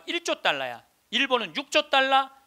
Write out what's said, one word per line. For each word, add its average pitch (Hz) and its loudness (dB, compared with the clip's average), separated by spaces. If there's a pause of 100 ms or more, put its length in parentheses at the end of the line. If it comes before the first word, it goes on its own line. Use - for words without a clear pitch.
일 339 -4
조 - -4
달러야. 135 -2 (280)
일본은 233 -2
육 269 -10
조 302 0
달러, 269 2 (180)